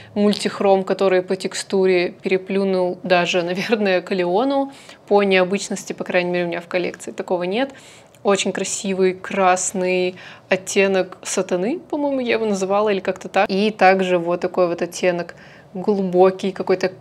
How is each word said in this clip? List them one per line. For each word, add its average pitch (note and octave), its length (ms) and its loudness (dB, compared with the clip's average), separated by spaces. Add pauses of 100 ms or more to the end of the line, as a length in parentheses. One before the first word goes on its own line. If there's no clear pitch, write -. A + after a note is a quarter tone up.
(160)
мультихром, G3+ 720 2
который F#3+ 360 2
по F#3+ 140 -4
текстуре F#3 760 0
переплюнул F#3 920 -2
даже, F3 400 2
<laughs> F3 80 -4
наверное, F#3+ 500 0
Калеону A3+ 720 0 (360)
по G3+ 140 4
необычности, F#3+ 680 0
по F3 140 -8
крайней F3+ 260 0
мере, F3+ 140 0
у - 20 -2
меня F3 140 -6
в - 60 -14
коллекции F3+ 440 -6
такого F#3+ 320 -4
нет. A3 280 -2 (520)
Очень G3 300 0
красивый F#3+ 640 -2
красный F#3 1000 0 (320)
оттенок F#3 760 0
сатаны, G3 560 -2
по-моему, C#4+ 420 -4
я A#3 120 -2
его A3+ 120 0
называла, G3+ 440 0
или F#3+ 120 0
как-то - 260 -6
так. G3 220 2
И G3+ 220 0
также F#3 460 4
вот F3 220 -2
такой F3+ 280 0
вот E3+ 140 -4
оттенок F3 540 -2 (380)
глубокий, F#3+ 800 2
какой-то F#3 500 -2